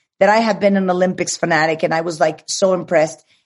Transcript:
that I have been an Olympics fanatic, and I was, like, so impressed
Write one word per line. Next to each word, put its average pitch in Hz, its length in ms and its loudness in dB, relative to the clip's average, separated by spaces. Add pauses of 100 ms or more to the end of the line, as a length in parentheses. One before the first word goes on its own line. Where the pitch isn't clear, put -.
(180)
that 190 100 4
I 214 100 4
have 220 200 0
been 196 180 2
an 190 140 0
Olympics 180 460 -2
fanatic, 160 480 0
and 165 100 -2
I 165 60 -2
was, 165 180 -6
like, 156 280 0
so 190 280 0
impressed 160 500 -2 (220)